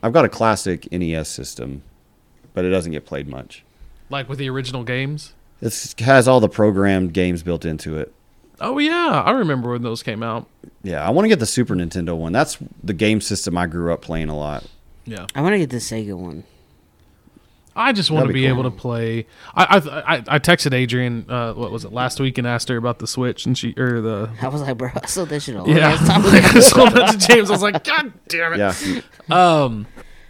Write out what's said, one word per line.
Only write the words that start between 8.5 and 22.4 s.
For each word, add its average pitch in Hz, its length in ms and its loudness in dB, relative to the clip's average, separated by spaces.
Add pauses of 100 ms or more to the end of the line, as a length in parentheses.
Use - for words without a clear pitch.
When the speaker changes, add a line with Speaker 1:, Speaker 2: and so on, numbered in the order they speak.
Speaker 2:
Oh, 262 140 -4
yeah. 302 480 0
I 202 60 2
remember 143 400 -2
when 120 100 -6
those 117 220 -6
came 110 180 -8
out. 117 260 -8 (360)
Speaker 1:
Yeah, 80 200 -6
I 90 60 -2
wanna 196 200 2
get 185 100 4
the 110 80 -2
Super - 280 -2
Nintendo 85 400 -4
one. 82 160 -6
That's 135 280 -2 (240)
the 98 100 -4
game 107 260 0
system 90 380 -4
I 87 100 -2
grew 85 240 -4
up 82 120 -4
playing 82 260 -6
a 76 80 -8
lot. 73 280 -8 (400)
Speaker 2:
Yeah. 98 280 -14
Speaker 3:
I 139 80 -6
wanna 196 160 0
get 143 140 -2
the 123 60 -6
Sega 110 380 -8
one. 87 280 -12 (1300)
Speaker 2:
I 247 200 0
just 180 180 -2
wanna 156 140 2
Speaker 1:
That'd - 80 -2
be 131 80 -2
Speaker 2:
be 131 80 2
Speaker 1:
cool. 127 100 0
Speaker 2:
able 127 100 -2
to - 60 -10
play. 117 520 -6 (280)
I, 180 80 6
I, 156 540 0
I, 117 100 -8
I 147 120 0
texted 160 340 2
Adrian, 123 560 -2
uh, 117 240 -6
what 104 180 -10
was 110 140 -10
it, 98 80 -14
last 123 260 -4
week 131 180 -2
and 123 80 -2